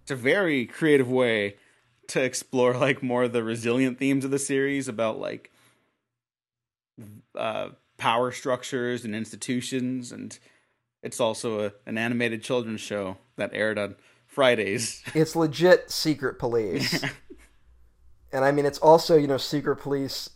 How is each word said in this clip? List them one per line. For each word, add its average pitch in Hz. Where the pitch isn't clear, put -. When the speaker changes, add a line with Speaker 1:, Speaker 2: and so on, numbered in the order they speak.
Speaker 1:
It's -
a 135
very 143
creative 139
way 113
to 151
explore, 123
like, 135
more 123
of 120
the 117
resilient 117
themes 135
of 135
the 139
series 139
about, 110
like, -
uh, 107
power 123
structures 123
and 107
institutions, 123
and 107
it's -
also 110
a, 101
an 110
animated 117
children's 113
show 98
that 104
aired 107
on 101
Fridays. 113
<laughs> -
Speaker 2:
It's 156
legit 165
Secret 139
Police. 117
Speaker 1:
<laughs> -
Speaker 2:
And, 135
I 143
mean, 143
it's 143
also, 165
you 143
know, 139
Secret 143
Police 139